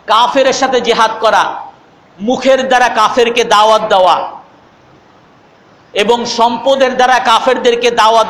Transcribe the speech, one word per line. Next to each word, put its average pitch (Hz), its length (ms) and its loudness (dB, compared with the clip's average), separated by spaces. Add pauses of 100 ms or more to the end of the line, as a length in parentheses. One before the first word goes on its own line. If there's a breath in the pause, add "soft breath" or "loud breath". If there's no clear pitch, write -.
কাফেরের 247 460 0
সাথে 262 280 -2
জেহাদ 226 380 0
করা, 202 340 0 (640)
মুখের 254 480 0
দ্বারা 247 220 2
কাফেরকে 233 540 0
দাওয়াত 214 380 2
দেওয়া 185 460 0 (1700)
এবং 226 320 0
সম্পদের 247 680 -2
দ্বারা 247 240 2
কাফেরদেরকে 240 720 0
দাওয়াত 220 380 2